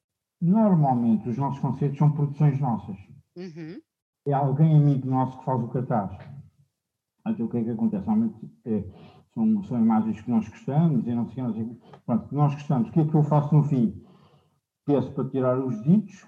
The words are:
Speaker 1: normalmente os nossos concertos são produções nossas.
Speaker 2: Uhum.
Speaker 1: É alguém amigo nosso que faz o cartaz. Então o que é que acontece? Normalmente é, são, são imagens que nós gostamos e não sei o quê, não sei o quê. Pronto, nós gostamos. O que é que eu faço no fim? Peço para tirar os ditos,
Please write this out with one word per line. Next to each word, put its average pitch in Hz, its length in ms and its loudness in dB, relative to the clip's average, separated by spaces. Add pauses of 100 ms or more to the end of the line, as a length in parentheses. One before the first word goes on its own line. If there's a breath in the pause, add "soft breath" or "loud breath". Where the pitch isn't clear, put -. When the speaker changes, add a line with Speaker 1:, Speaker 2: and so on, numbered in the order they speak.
(400)
Speaker 1:
normalmente 147 880 2
os 113 100 -4
nossos 139 220 -4
concertos - 380 -2
são 151 140 4
produções 143 480 0
nossas. 110 360 -4 (400)
Speaker 2:
Uhum. 175 440 -14 (460)
Speaker 1:
É 143 60 0
alguém 143 440 4
amigo 139 320 4
nosso 131 300 -2
que - 60 -18
faz 127 180 -2
o 110 60 -6
cartaz. 117 420 -2 (1160)
Então 113 200 -4
o - 20 -4
que 120 100 -4
é 113 60 -2
que 113 60 -4
acontece? 107 360 -2
Normalmente 110 440 -2 (140)
é, 104 200 -4 (500 loud breath)
são, 110 300 0
são 123 140 -4
imagens 110 420 2
que - 100 -8
nós 110 180 0
gostamos 151 580 0
e 120 80 -4
não 117 160 -4
sei - 20 -18
o - 20 -18
quê, 131 80 -8
não 117 120 -4
sei 110 80 -6
o 113 120 -8
quê. - 300 -20
Pronto, 123 300 -2
nós 147 200 2
gostamos. 123 340 -2
O - 40 -16
que 170 80 2
é 151 60 4
que 156 80 0
eu 151 80 6
faço 147 320 2
no 143 100 6
fim? 127 400 -2 (800 soft breath)
Peço 139 280 0
para 135 180 -4
tirar 127 280 0
os 117 240 -4
ditos, 180 460 2